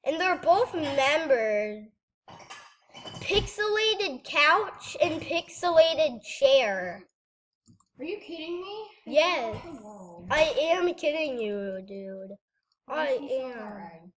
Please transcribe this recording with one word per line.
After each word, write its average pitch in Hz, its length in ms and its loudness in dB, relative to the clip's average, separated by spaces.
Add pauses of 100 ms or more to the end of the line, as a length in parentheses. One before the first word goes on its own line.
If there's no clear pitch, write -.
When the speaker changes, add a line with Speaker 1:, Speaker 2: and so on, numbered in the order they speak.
Speaker 1:
And 311 140 -2
they're 359 180 0
both 392 360 2
members. 262 1120 0 (1400)
Pixelated 415 1040 0
couch 320 760 2
and 330 200 2
pixelated 320 1000 2
chair. 196 800 2 (960)
Speaker 2:
Are 254 60 -10
you 392 120 -6
kidding 339 440 -10
me? 415 260 -10 (180)
Speaker 1:
Yes. 277 580 2
Speaker 2:
What 330 120 -14
the - 80 -18
world? - 480 -18
Speaker 1:
I 302 100 4 (180)
am 349 360 2
kidding 302 440 -2
you, 202 480 -6
dude. 190 440 -14 (560)
I 254 80 -8
Speaker 2:
Why 311 180 -2
is 254 80 0
he 285 80 -10
so 262 160 -2
Speaker 1:
am. 214 320 -12
Speaker 2:
red? 175 400 -18